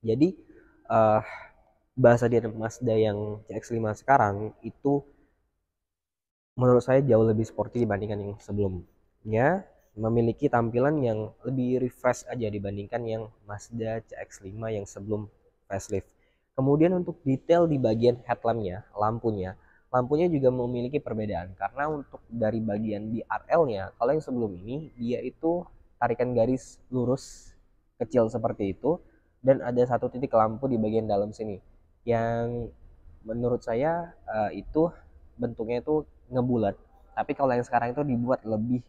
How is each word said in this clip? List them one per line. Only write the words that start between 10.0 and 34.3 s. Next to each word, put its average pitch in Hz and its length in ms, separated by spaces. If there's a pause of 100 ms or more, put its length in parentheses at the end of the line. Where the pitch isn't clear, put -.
tampilan 120 560
yang 107 240 (160)
lebih 127 400
refresh 123 480
aja 113 160
dibandingkan 101 560
yang 110 240 (160)
Mazda 110 640
C - 80
X - 240
lima 110 320
yang 101 160
sebelum 104 400 (400)
facelift. 98 400 (480)
Kemudian 156 400
untuk 175 240
detail 165 480
di 147 80
bagian 120 480
headlampnya, 113 720
lampunya, 107 560 (400)
lampunya 135 400
juga 135 160
memiliki 123 480
perbedaan, 101 560
karena 131 400
untuk - 320
dari 113 320
bagian 107 560
di 113 80
R - 220 (100)
L-nya, 110 480
kalau 135 160
yang 156 80
sebelum 117 400
ini 135 320
dia 120 240
itu 165 400 (400)
tarikan 120 320
garis 120 560
lurus 123 640 (480)
kecil 113 320
seperti 110 400
itu, 156 240 (480)
dan 135 160
ada 123 240
satu 123 240
titik 127 240
lampu 110 320
di 123 160
bagian 110 240
dalam 104 240
sini, 107 400 (340)
yang 117 640 (560)
menurut 117 400
saya, 165 480 (160)
eh, 101 360